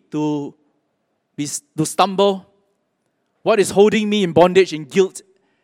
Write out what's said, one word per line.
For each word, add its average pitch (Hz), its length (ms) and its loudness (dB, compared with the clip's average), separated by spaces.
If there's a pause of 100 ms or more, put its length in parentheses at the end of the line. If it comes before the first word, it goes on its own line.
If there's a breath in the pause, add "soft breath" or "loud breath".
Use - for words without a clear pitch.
(120)
to 151 420 -4 (840)
be, 143 120 -8 (300)
to 156 80 -2
stumble, 190 600 -2 (1000)
what 208 140 2
is 180 100 0
holding 208 400 2
me 208 140 0
in 170 100 -4
bondage, 180 400 4
in 156 120 -10
guilt 175 360 -2 (420)